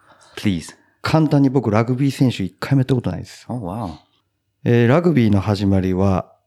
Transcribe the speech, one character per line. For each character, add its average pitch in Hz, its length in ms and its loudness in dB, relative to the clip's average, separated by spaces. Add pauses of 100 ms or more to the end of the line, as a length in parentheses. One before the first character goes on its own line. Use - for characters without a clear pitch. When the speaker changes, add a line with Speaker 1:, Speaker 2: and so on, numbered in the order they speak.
Speaker 1:
あ、 - 60 -20 (200)
please. 90 400 -4 (280)
Speaker 2:
簡 160 240 0
単 139 160 2
に 131 80 2
僕 127 180 -2
ラ 110 140 2
グ 127 120 -2
ビ 139 120 -2
ー 135 40 -2
選 131 200 0
手 - 120 -6
一 87 160 -10
回 - 140 -2
も 139 60 4
や 127 40 2
っ - 40 -2
た 135 80 0
こ 120 60 -2
と 92 100 -6
な 90 60 -8
い - 20 -10
で 90 80 -14
す。 - 200 -20
Speaker 1:
Oh, 120 120 -8
wow. 95 320 -10 (720)
Speaker 2:
え 120 240 2
ー、 - 20 4
ラ 160 120 4
グ 170 120 2
ビ 120 140 4
ー - 20 2
の 101 100 4
始 101 280 -2
ま 98 120 2
り 92 140 0
は 95 400 0 (140)